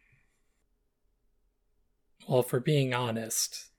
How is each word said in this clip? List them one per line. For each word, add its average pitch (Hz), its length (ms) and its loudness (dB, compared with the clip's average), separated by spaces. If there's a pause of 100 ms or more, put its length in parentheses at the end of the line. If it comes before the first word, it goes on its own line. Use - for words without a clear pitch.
(2250)
Well, 127 140 4
for 127 160 0
being 135 340 2
honest, 113 720 -4 (120)